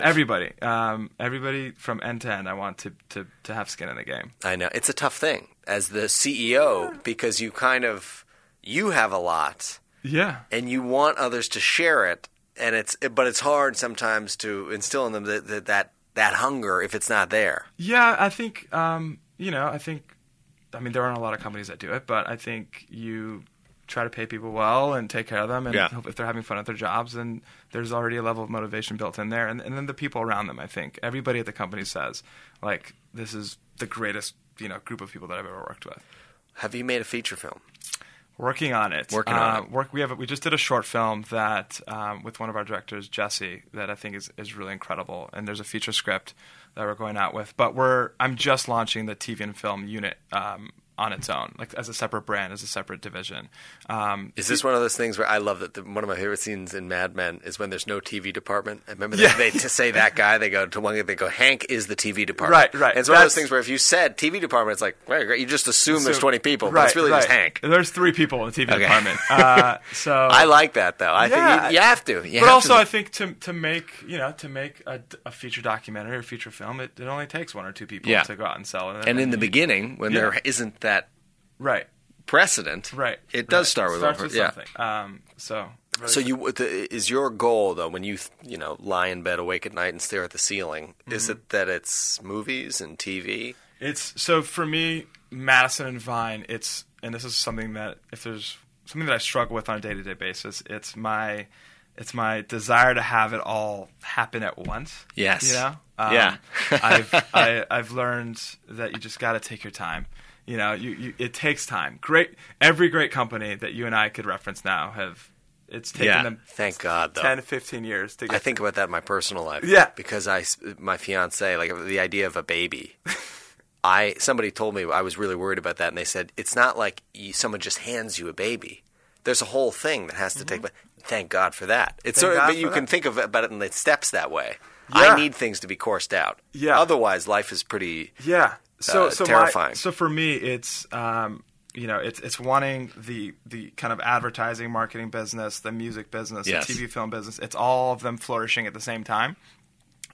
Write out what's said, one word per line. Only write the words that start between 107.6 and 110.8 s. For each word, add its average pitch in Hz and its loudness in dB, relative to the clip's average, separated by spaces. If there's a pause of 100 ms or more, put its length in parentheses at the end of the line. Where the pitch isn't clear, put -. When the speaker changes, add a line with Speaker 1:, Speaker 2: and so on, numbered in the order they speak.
Speaker 1:
I've 117 -2
learned 120 -4 (260)
that 110 -8
you 113 -10
just 110 -14
gotta 113 -2
take - -12
your 104 -12
time. 82 -8 (400)
You 117 -6
know, 104 0
you, 113 -8